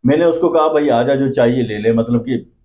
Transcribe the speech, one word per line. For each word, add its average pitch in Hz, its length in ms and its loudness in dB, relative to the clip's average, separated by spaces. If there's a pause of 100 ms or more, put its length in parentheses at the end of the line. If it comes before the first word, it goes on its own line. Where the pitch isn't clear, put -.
मैंने 156 200 2
उसको 165 240 0
कहा, 156 180 2
"भाई 147 220 0
आजा, 127 260 0
जो 135 140 -2
चाहिए 127 340 0
ले 107 140 -6
ले, 110 160 0
मतलब 117 280 0
कि 123 320 -6 (100)